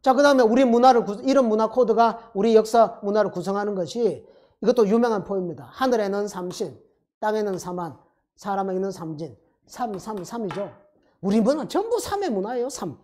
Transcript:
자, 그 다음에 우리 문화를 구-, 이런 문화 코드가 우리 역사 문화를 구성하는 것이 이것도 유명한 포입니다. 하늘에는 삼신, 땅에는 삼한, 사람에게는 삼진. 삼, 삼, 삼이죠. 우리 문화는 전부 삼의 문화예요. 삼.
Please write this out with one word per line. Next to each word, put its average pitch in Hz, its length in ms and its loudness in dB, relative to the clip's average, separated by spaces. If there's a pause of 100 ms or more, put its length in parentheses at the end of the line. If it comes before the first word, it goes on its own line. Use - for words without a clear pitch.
자, 262 140 2
그 262 80 4
다음에 285 200 6
우리 240 220 4
문화를 240 400 6
구-, 208 180 -8
이런 269 240 2
문화 214 220 0
코드가 226 640 2
우리 220 220 4
역사 220 460 4
문화를 202 280 0
구성하는 202 440 -4
것이 185 520 -4 (360)
이것도 226 260 2
유명한 226 360 0
포입니다. 180 480 -8
하늘에는 208 540 -2
삼신, 180 500 -10 (440)
땅에는 214 380 -4
삼한, 175 400 -10 (380)
사람에게는 196 540 -6
삼진. 160 460 -12 (300)
삼, 220 320 -8
삼, 196 260 -12
삼이죠. 196 480 -10 (480)
우리 202 200 0
문화는 254 280 0
전부 440 320 -2
삼의 392 300 -4
문화예요. 240 400 -4
삼. - 340 -10